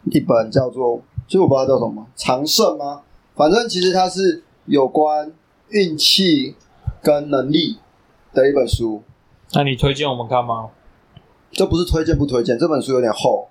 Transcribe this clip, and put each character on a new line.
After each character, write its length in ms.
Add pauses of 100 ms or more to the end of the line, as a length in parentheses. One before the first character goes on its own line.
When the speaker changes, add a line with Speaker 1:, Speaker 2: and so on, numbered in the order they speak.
(100)
Speaker 1:
一 80
本 320
叫 180
做， 320 (280)
其 60
实 40
我 80
不 80
知 40
道 60
叫 140
什 100
么， 160 (120)
长 280
胜 320
吗？ 260 (340)
反 120
正 200
其 120
实 120
它 160
是 340 (240)
有 220
关 420 (380)
运 280
气 600 (440)
跟 300
能 220
力 260 (560)
的 160
一 20
本 140
书。 380 (480)
Speaker 2:
那 100
你 140
推 180
荐 160
我 60
们 100
看 180
吗？ 260 (840)
Speaker 1:
这 120
不 120
是 80
推 200
荐 140
不 80
推 160
荐， 160
这 80
本 160
书 120
有 60
点 120
厚 380